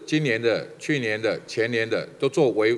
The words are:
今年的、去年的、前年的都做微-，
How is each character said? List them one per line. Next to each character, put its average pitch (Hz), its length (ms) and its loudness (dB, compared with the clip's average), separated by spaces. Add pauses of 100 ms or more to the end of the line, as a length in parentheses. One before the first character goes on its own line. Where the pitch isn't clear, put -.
今 156 180 0
年 117 160 0
的、 107 280 0 (100)
去 147 220 -4
年 110 200 -2
的、 107 280 0
前 113 240 -2
年 113 160 0
的 98 200 -2 (120)
都 139 80 2
做 135 240 2
微-， 110 260 2